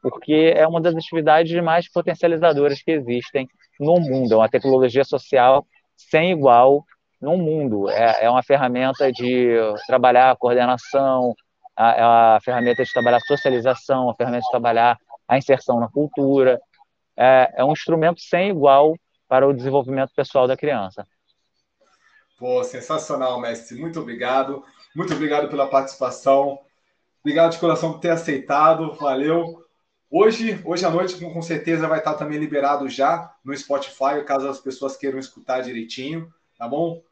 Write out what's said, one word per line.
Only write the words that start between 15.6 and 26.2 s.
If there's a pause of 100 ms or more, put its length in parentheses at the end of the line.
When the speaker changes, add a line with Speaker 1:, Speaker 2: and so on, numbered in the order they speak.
Speaker 1:
na
cultura. (560)
É,
é
um
instrumento
sem
igual (320)
para
o
desenvolvimento
pessoal
da
criança. (1300)
Speaker 2:
Pô,
sensacional,
mestre.
Muito
obrigado. (320)
Muito
obrigado
pela
participação. (600)